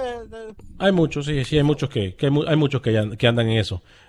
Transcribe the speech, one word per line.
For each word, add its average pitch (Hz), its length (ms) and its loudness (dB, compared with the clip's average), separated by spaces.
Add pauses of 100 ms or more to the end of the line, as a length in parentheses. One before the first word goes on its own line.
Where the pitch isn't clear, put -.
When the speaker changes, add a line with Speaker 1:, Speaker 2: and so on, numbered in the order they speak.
(280)
Speaker 1:
de- 220 280 -18 (240)
Speaker 2:
hay 196 120 2
muchos, 151 340 0
sí, 143 200 -2
sí, 151 120 0
hay 143 60 4
muchos 143 260 2
que, 98 260 -4
que - 100 -4
hay 139 60 2
mu-, 143 160 2
hay 156 80 2
muchos 147 260 2
que 113 160 2
an-, 107 180 -2
que 123 120 2
andan 117 220 2
en 113 100 2
eso. 95 240 -4 (260)